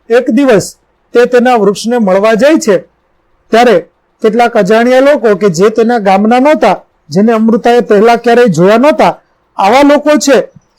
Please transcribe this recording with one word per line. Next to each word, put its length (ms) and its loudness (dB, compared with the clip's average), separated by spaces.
એક 200 0
દિવસ 460 -2
તે 120 2
તેના 300 0
વૃક્ષને 420 -2
મળવા 360 0
જાય 260 0
છે, 180 -2
ત્યારે 360 0
કેટલાક 360 -2
અજાણ્યા 420 0
લોકો 360 0
કે 140 -2
જે 200 0
તેના 280 -2
ગામના 420 0
નહોતા, 420 0
જેને 240 0
અમૃતાએ 460 0
પહેલા 360 2
ક્યારેય 300 0
જોયા 320 0
નહોતા, 440 0
આવા 240 0
લોકો 360 2
છે 240 0